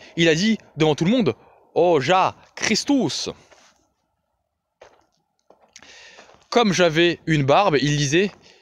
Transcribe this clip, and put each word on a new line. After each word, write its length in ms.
il 120
a 60
dit 240
devant 180
tout 100
le 60
monde, « 240
Oh, 260
ja, 340
Christus !» 760
Comme 220
j'avais 540
une 160
barbe, 380
il 160
disait, « 340